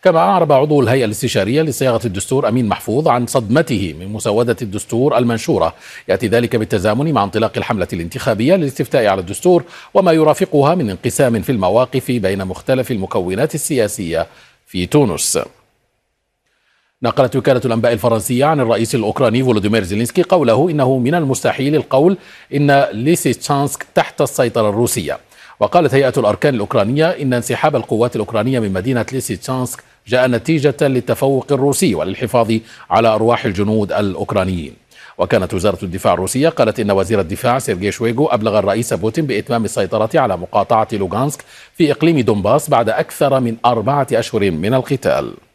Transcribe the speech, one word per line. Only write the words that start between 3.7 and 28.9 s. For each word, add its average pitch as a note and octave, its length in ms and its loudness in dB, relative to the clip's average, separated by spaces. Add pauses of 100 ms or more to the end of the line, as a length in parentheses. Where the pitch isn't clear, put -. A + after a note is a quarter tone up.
من F#2+ 140 -10
مسودة A2 480 0
الدستور A#2 560 -2
المنشورة، A2+ 560 0 (340)
يأتي G2 200 0
ذلك A#2 280 0
بالتزامن A2 580 0
مع G#2+ 100 2
انطلاق G#2+ 340 -2
الحملة G2 360 -2
الانتخابية A2 640 0
للاستفتاء C#3 520 0
على G2 140 2
الدستور E3+ 420 0 (300)
وما F#3 180 4
يرافقها D#3 640 2
من C#3+ 140 -2
انقسام A#2 520 0
في - 100 -4
المواقف A#2+ 600 0
بين G2 340 -2
مختلف B2+ 460 -2
المكونات G2 640 -2
السياسية G#2 720 -2 (400)
في F2+ 180 -4
تونس. G#2 540 0 (1600)
نقلت B2 320 2
وكالة B2+ 300 0
الأنباء A#2 280 2
الفرنسية A#2 520 0
عن D#3 140 2
الرئيس A2+ 360 0
الأوكراني A2+ 480 0
فولوديمير G#2+ 400 2
زيلينسكي A2 400 -2
قوله D3 460 2
إنه C3 280 0
من B2+ 180 0
المستحيل C#3 600 0
القول D3+ 420 2 (360)
إن C#3+ 400 4
ليسيتشانسك C#3 920 -2 (100)
تحت - 260 0
السيطرة A#2+ 480 0
الروسية. G2+ 500 -2 (400)
وقالت C3 340 2
هيئة C3+ 240 2
الأركان A2+ 380 2
الأوكرانية A2+ 500 0
إن D3+ 280 -2
انسحاب B2 420 0
القوات A2+ 400 -2
الأوكرانية A2 440 -2
من G#2 140 -2
مدينة A2 380 -2